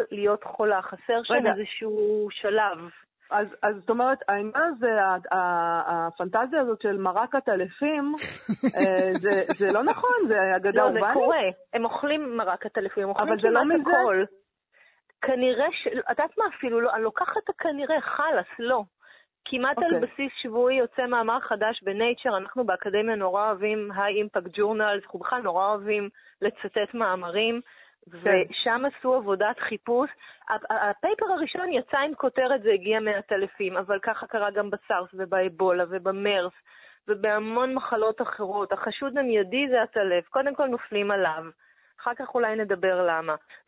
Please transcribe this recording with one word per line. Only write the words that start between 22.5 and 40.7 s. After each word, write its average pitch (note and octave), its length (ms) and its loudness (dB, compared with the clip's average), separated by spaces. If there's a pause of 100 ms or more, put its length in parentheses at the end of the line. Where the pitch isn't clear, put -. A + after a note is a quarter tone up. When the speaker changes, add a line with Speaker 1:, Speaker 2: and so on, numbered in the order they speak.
Speaker 1:
באקדמיה G#3 500 0
נורא G3+ 320 0
אוהבים G#3+ 460 -2
high G3+ 320 0
impact F#3 240 -4 (100)
journals, G#3 440 0
אנחנו - 160 -12
בכלל B3 240 -4
נורא F#3+ 260 0
אוהבים G#3 400 -2 (340)
לצטט G3+ 520 -4
מאמרים, G#3 680 -2 (500)
Speaker 2:
כן. E3+ 80 -20
Speaker 1:
ושם G#3 680 2
עשו C4 300 0
עבודת G#3 440 0
חיפוש. A#3+ 520 -2 (380)
ה-, G#3+ 260 -2
ה-, G#3 160 2
הפייפר F#4 420 0
הראשון F4+ 400 -2
יצא C4 260 0
עם D4 160 -2
כותרת, B3+ 480 0
זה G#3+ 100 4
הגיע G3+ 280 2
מהטלפים, G3+ 760 -2
אבל G3 260 -2
ככה A3 240 -4
קרה G#3 240 -2
גם G3+ 200 -2
בסארס F#3+ 440 -4
ובאבולה F#3 760 2
ובמרס, F#3+ 640 -2 (560)
ובהמון G#3+ 680 0
מחלות A3 480 0
אחרות. G#3 500 -4
החשוד A#3+ 460 -4
המיידי A#3+ 500 0
זה B3 140 4
הטלף, F#3+ 460 0
קודם C4+ 260 0
כל C#4+ 120 0
נופלים G#3 440 -2